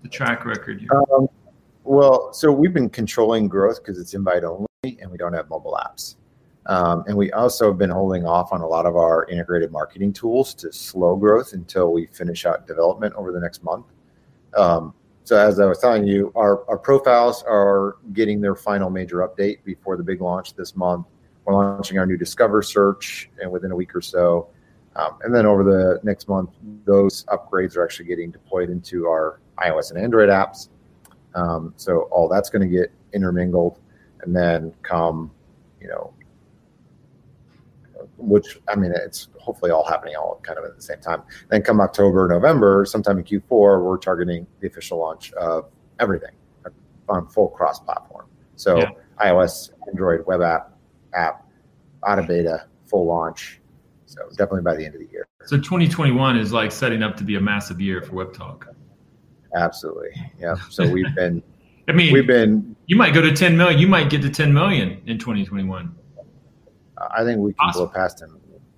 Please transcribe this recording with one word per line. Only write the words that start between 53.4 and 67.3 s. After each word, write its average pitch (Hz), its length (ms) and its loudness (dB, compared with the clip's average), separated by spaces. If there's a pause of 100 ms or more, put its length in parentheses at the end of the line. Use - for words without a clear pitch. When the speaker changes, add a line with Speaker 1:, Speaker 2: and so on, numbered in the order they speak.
Speaker 2:
So - 240 -20
definitely 98 320 -4
by 82 140 -2
the 78 100 -8
end 76 100 -16
of - 60 -18
the - 100 -20
year. 85 160 -14 (180)
Speaker 1:
So 143 140 0
twenty 175 280 0
twenty-one 131 500 0
is, 107 160 -2
like, 107 180 0
setting 113 320 -2
up 107 140 -4
to 101 60 -8
be 101 120 -4
a 98 60 0
massive 101 400 -4
year 95 200 -4
for 90 140 -14
Web 92 180 -10
Talk. - 340 -18 (880)
Speaker 2:
Absolutely. - 560 -6 (280)
Yeah. 85 160 -6 (140)
So 87 200 0
we've 90 260 -2
been, 87 280 -4 (220)
Speaker 1:
<laughs> - 220 -20
I 170 40 -2
mean, 160 220 6
Speaker 2:
we've 135 140 6
been, 110 480 4 (120)
Speaker 1:
you 175 80 2
might 196 180 6
go 160 80 6
to 156 120 4
ten 170 240 4
million, 170 220 6
you 175 80 6
might 165 220 4
get 147 120 0
to 139 80 0
ten 143 240 2
million 143 520 2
in 113 140 -6
twenty 104 260 -4
twenty-one. 92 500 -8 (1160)
Speaker 2:
I 117 140 -2
think 117 140 -2